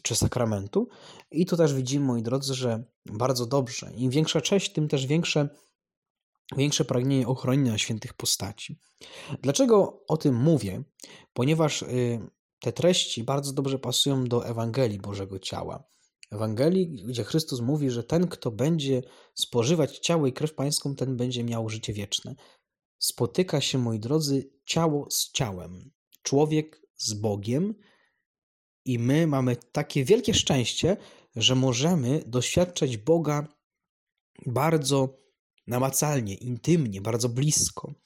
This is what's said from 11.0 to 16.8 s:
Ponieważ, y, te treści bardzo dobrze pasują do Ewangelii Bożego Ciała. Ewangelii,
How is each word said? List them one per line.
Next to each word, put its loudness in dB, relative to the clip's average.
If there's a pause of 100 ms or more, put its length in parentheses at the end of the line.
Ponieważ, 2
y, -2 (400)
te -4
treści 2
bardzo -2
dobrze -2
pasują 0
do 0
Ewangelii 0
Bożego -8
Ciała. -8 (460)
Ewangelii, 0